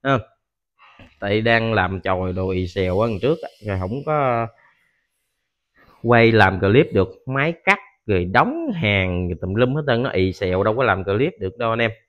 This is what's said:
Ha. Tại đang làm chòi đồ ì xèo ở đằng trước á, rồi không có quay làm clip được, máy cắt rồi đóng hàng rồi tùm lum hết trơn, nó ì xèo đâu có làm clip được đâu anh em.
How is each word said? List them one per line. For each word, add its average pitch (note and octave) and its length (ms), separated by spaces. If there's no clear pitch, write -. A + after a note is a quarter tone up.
Ha. C3+ 160
Tại G2+ 200
đang A2+ 320
làm F#2+ 280
chòi F#2 320
đồ F#2 160
ì F#2 180
xèo F#2 340
ở A#2 80
đằng G#2 140
trước D3+ 200
á, - 60
rồi G2 140
không G#2 260
có B2+ 400
quay A#2 300
làm F#2+ 280
clip G#2+ 320
được, F#2 160
máy C#3 260
cắt G3 140
rồi F#2 160
đóng A#3 500
hàng F#2+ 540
rồi F2 120
tùm F#2 140
lum B2 200
hết D#3 120
trơn, A#2+ 160
nó C3 80
ì F#2+ 220
xèo F#2 300
đâu A2 140
có C3 60
làm F#2+ 220
clip A2+ 360
được F#2+ 180
đâu A#2 120
anh A2+ 80
em. A2+ 120